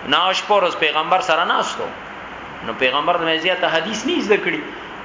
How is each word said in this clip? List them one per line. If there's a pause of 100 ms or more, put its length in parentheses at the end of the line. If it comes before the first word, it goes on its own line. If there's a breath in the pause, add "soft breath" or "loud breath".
نو
شپه
ورځ
پیغمبر
سره
ناست
و. (800)
نو
پیغمبر
د
مې
زیاته
حدیث
نه
زده
کړي. (440)